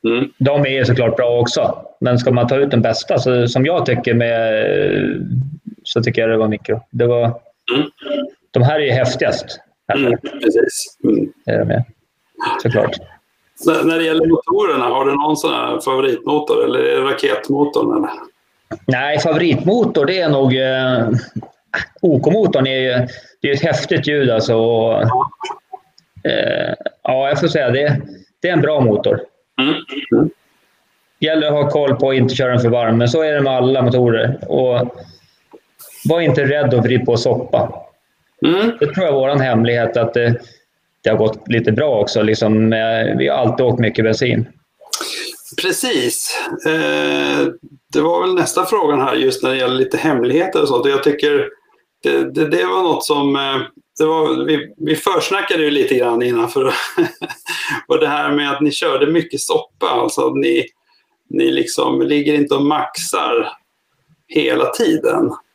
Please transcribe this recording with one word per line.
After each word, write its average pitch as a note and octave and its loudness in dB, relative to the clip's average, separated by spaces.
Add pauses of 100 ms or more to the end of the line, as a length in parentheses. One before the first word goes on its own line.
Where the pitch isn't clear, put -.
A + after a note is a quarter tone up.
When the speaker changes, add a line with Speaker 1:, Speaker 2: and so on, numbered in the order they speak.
Speaker 1:
Mm. A#2+ 0
Speaker 2:
De C#3+ 2
är C#3 0
ju C3+ 0
såklart A#2+ 2
bra A#2+ 2
också. - -2 (140)
Men B2 2
ska B2 2
man A#2+ 2
ta C3 2
ut C#3 2
den A#2 4
bästa, A#2+ 0
så, B2 2
som B2+ 0
jag D#3+ 0
tycker B2 0
med, A2+ 2 (1200)
så - -2
tycker A#2 0
jag A2+ 0
det A2+ 2
var A2 2
mikro. G#2+ -4 (100)
Det A#2+ 0
var, A#2+ 2 (520)
Speaker 1:
Mm. - -2 (640)
Speaker 2:
de B2 4
här D3 4
är D3+ 2
ju C3 0
häftigast. - 0 (480)
Speaker 1:
Mm, B2+ 2
precis. - -2
Mm. - 0 (160)
Speaker 2:
Är A2 0
de A2 0
med. A2 0 (800)
Såklart. A2 0 (680)
Speaker 1:
N-, E3 2
när E3 0
det E3 0
gäller D#3+ 2
motorerna, E3 2
har C3 0
du C#3 2
någon D3+ 0
sån - -2
här A#2+ -4
favoritmotor? C3+ 0
Eller B2 0
är C3+ 2
det C3+ 0
raketmotorn, - 0
eller? - -2 (800)
Speaker 2:
Nej, C#3 0
favoritmotor, D#3+ 2
det F#3 0
är E3 2
nog, C3+ 4
eh, C3 0 (920)
O D3+ 4
K-motorn D3+ 2
är C3 -2
ju, B2 0 (340)
det C#3 0
är C#3+ 2
ett C#3 -2
häftigt D#3+ 0
ljud, C#3+ 2
alltså. A2+ 2
Och, A2+ 2 (1200)
eh, - -2 (300)
ja, C3 0
jag D3 0
får E3+ 0
säga, D3+ 0
det, C#3+ 0 (400)
det F3 -2
är F3+ 0
en D#3+ 2
bra D#3 0
motor. G#2+ 2 (420)
Speaker 1:
Mm. C#3+ 0 (380)
Mm. D#3 2 (920)
Speaker 2:
Gäller D#3 0
att D3 0
ha C#3+ 0
koll C#3+ 2
på C3+ 0
att C3 2
inte B2 2
köra B2+ 0
den B2 2
för A#2+ 0
varm, A2+ 2
men A#2+ 2
så D#3+ 0
är D#3 0
det D3 0
med C3+ 0
alla B2+ 2
motorer. A#2+ 2 (140)
Och B2 0 (1120)
var E3+ 2
inte D3 0
rädd C#3+ 0
att A#2+ 2
vrida B2+ 0
på A#2+ 0
och A#2 2
soppa. B2 -2 (720)
Speaker 1:
Mm. G3 2
Speaker 2:
Det D3+ 2
tror D#3+ -2
jag - 2
är C#3 2
våran C#3 0
hemlighet, A#2 0
att A#2 0
det, A#2+ 2 (680)
det A2 2
har G#2+ 2
gått A2 0
lite A2+ 2
bra B2 2
också. G#2 0
Liksom, A2 2
eh, A2+ 0
vi C3 2
har C#3 0
alltid B2 0
åkt A#2+ 2
mycket A2 0
bensin. A#2 0 (1160)
Speaker 1:
Precis. F#3 -4 (220)
Eh, D2 0 (460)
det - 2
var E3+ 2
väl F#3 0
nästa F3+ 0
frågan D#3+ 0
här, C3 0
just B2+ 0
när C3 0
det C3 0
gäller B2+ 0
lite B2+ 0
hemligheter D#3 0
och D3 4
sånt. C3 0
Och C#3 4
jag C#3 0
tycker D3 2 (560)
det, C3+ 0
det, D3+ 0
det F3 0
var F#3 0
något D#3 0
som, C#3+ 0
eh, C3+ -2 (380)
det D#3 4
var, D#3 0
vi, D3 -2
vi D#3 -2
försnackade F#3+ -2
ju D3 2
lite C3+ 2
grann B2 0
innan A#2+ 0
för, C3 -2
<laughs> - -6
och - 2
det D#3 2
här D3 -2
med C#3+ -2
att C#3+ -4
ni D3 2
körde C#3 0
mycket E3 -2
soppa, - -4
alltså A#2+ 0
att - -2
ni, C#3 0 (640)
ni - 0
liksom - -2
ligger D3 0
inte C#3+ 2
och C#3 0
maxar B2 -2 (760)
hela C3+ 0
tiden. - 0 (240)